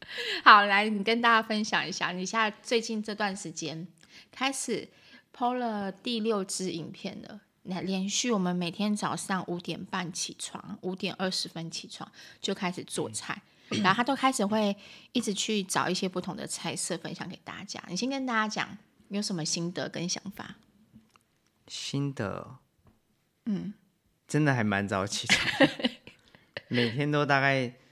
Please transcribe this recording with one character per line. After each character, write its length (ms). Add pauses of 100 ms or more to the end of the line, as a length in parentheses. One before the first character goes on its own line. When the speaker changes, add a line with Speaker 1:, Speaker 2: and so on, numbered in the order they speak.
(440)
Speaker 1:
<laughs> 0
好， 220
来， 240
你 120
跟 200
大 80
家 120
分 220
享 240
一 40
下， 200
你 140
现 120
在 240
最 180
近 220
这 140
段 200
时 140
间 380 (440)
开 200
始 360 (480)
po 180
了 380
第 280
六 240
支 280
影 200
片 320
了。 180 (220)
那 180
连 260
续 240
我 60
们 180
每 160
天 240
早 200
上 320
五 120
点 260
半 280
起 260
床， 420
五 140
点 200
二 140
十 200
分 200
起 180
床 220 (300)
就 140
开 180
始 120
做 260
菜， 320 (160)
<clears throat> 260
然 20
后 120
他 60
都 120
开 160
始 140
会 300 (360)
一 80
直 140
去 300
找 260
一 40
些 140
不 140
同 140
的 120
菜 280
色 220
分 160
享 140
给 160
大 200
家。 260
你 80
先 120
跟 160
大 80
家 140
讲， 300 (320)
有 120
什 140
么 80
心 280
得 180
跟 180
想 240
法？ 240 (1120)
Speaker 2:
心 460
得？ 460 (840)
Speaker 1:
嗯。 280 (540)
Speaker 2:
真 180
的 80
还 100
蛮 240
早 180
起 220
床。 420 (380)
Speaker 1:
<laughs> 600
Speaker 2:
每 220
天 200
都 140
大 160
概， 140 (360)